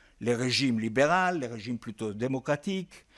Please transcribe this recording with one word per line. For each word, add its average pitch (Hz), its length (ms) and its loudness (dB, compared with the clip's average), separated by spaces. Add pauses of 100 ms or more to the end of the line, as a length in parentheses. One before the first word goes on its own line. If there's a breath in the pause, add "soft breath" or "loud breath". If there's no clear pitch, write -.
(220 soft breath)
Les 117 120 2
régimes 123 460 2
libéraux, 156 580 2
les 131 100 -4
régimes 113 300 -8
plutôt 107 360 -6
démocratiques, 147 920 -4 (120)